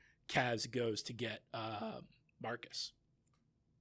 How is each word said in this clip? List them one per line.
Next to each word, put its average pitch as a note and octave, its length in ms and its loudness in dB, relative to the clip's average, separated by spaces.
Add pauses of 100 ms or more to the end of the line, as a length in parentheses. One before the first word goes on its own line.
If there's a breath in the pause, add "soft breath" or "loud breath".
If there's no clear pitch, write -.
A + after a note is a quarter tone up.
(280 soft breath)
Kaz A#2+ 420 4
goes A2+ 340 2
to - 80 -6
get, A2 300 -2 (120)
uh, A#2 460 -4 (400)
Marcus. - 520 -4 (880)